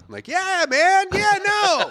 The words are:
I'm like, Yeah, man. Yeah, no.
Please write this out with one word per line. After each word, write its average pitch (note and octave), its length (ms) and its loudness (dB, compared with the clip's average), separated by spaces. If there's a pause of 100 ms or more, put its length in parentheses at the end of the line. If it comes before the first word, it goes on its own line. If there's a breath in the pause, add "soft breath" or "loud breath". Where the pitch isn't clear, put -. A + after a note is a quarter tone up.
I'm A2 60 -18
like, G#2 140 -14
Yeah, F4+ 420 -2
man. F4+ 440 2
Yeah, G4+ 320 2
no. G4+ 440 0